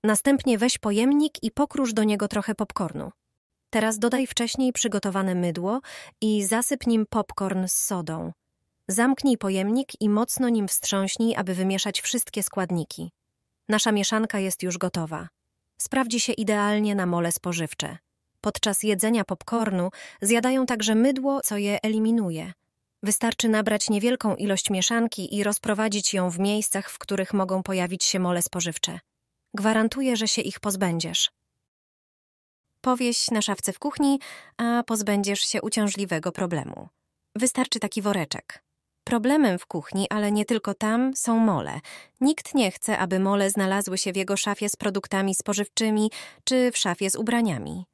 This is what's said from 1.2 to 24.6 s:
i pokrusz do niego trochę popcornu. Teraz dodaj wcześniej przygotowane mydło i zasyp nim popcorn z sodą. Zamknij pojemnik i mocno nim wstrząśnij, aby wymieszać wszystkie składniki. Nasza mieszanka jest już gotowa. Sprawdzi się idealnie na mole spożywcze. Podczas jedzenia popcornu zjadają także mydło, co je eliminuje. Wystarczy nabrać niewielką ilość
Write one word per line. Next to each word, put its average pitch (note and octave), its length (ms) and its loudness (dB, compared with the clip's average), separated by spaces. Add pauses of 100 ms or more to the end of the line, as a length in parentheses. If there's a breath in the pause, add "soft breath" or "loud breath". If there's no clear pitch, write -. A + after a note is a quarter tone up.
i A3+ 80 0
pokrusz C#4 420 0
do G#3+ 100 2
niego G#3 240 2
trochę G#3 280 -2
popcornu. D#3+ 560 -4 (580)
Teraz A3 300 0
dodaj B3 280 2
wcześniej A#3+ 460 0
przygotowane G3 640 0
mydło F3+ 460 -2 (400 loud breath)
i G#3+ 220 2
zasyp A#3 440 0
nim A3 220 4
popcorn F#3+ 580 -2
z - 80 -2
sodą. E3 560 -4 (560)
Zamknij B3 500 2
pojemnik G3+ 640 -2
i G#3+ 80 2
mocno A#3+ 400 2
nim A3 180 0
wstrząśnij, G3+ 680 0
aby F#3 180 -2
wymieszać F#3+ 480 0
wszystkie - 420 -2
składniki. E3+ 680 -4 (580)
Nasza G#3+ 220 2
mieszanka G#3+ 480 0
jest F#3+ 240 -4
już F3+ 140 -4
gotowa. E3+ 500 -4 (540)
Sprawdzi B3 380 0
się A#3+ 140 0
idealnie G#3 640 2
na F#3+ 100 0
mole F3 260 2
spożywcze. E3+ 680 -4 (440)
Podczas G#3 420 -2
jedzenia G#3+ 400 2
popcornu F#3+ 680 -2 (300 loud breath)
zjadają B3 440 2
także A3 300 0
mydło, C4+ 460 2
co G#3 160 -2
je G3+ 260 0
eliminuje. G#3+ 720 0 (500)
Wystarczy A3+ 460 0
nabrać G#3+ 400 2
niewielką A3 460 2
ilość F#3+ 340 -2